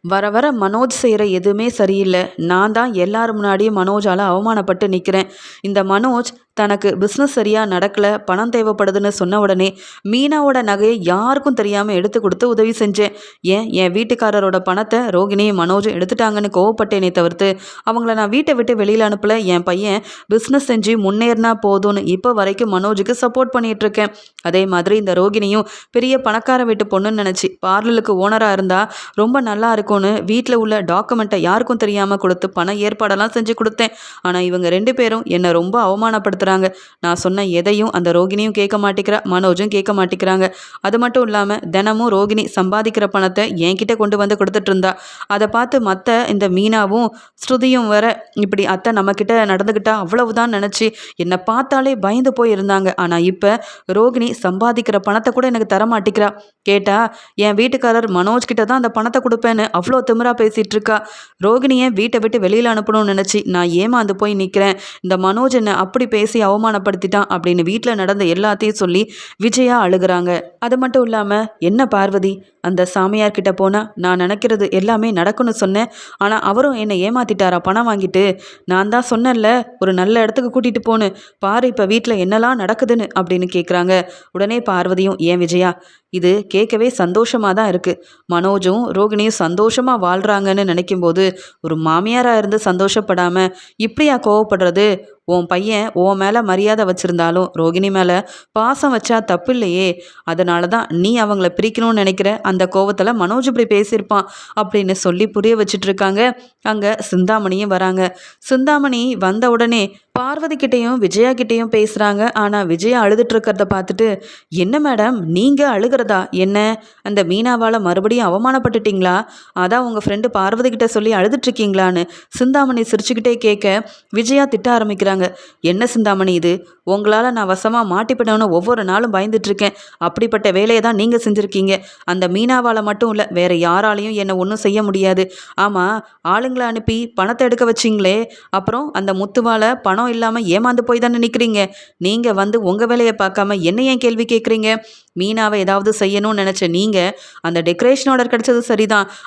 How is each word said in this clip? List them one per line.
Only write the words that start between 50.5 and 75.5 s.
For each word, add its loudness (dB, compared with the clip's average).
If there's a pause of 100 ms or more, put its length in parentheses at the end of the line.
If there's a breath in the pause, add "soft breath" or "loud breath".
நினைச்சு -2 (240 loud breath)
என்னை -2
பார்த்தாலே 0
பயந்து 0
போய் 2
இருந்தாங்க. 0
ஆனா 0
இப்ப 2 (280 loud breath)
ரோகிணி 2
சம்பாதிக்கிற 0
பணத்தை 0
கூட 0
எனக்கு 0
தர 2
மாட்டேங்கிறா. 0 (240 loud breath)
கேட்டா 0 (180 loud breath)
என் 2
வீட்டுக்காரர் 2
மனோஜ் 2
கிட்ட 0
தான் 0
அந்த 0
பணத்தை -2
கொடுப்பேன்னு 0
அவ்வளோ 0 (120)
திமிரா 0
பேசிட்டு 0
இருக்கா. -2 (360 loud breath)
ரோகிணியை 4
வீட்டை 0
விட்டு 0
வெளியில 2
அனுப்பணும்னு 0
நினைச்சு -2
நான் 0
ஏமாந்து 0
போய் 0
நிக்கிறேன். 0 (220 loud breath)
இந்த 0
மனோஜ் 0
என்னை 2
அப்படி -2
பேசி 0
அவமானப்படுத்திட்டான் 0
அப்படின்னு 0
வீட்ல -2
நடந்த -2
எல்லாத்தையும் 0
சொல்லி 0 (240 loud breath)
விஜயா 2
அழுகுறாங்க. 0 (180)
அது -2
மட்டும் 2
இல்லாம, -2 (120)
"என்ன 2
பார்வதி, 0 (180 loud breath)
அந்த 0
சாமியார் 0
கிட்ட -2
போனா 0
நான் 0
நினைக்கிறது 0
எல்லாமே 0
நடக்கும்னு 0